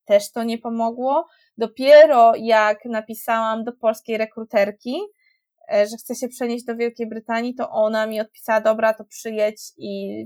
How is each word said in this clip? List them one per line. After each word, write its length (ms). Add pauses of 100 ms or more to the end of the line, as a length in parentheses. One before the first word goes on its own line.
Też 280
to 120
nie 140
pomogło. 680 (320)
Dopiero 760
jak 480
napisałam 800
do 80
polskiej 460
rekruterki, 800 (760)
e, 140
że 100
chcę 180
się 140
przenieść 360
do 120
Wielkiej 320
Brytanii, 460
to 160
ona 360
mi 140
odpisała: 400
"Dobra, 340
to 100
przyjedź 760
i 480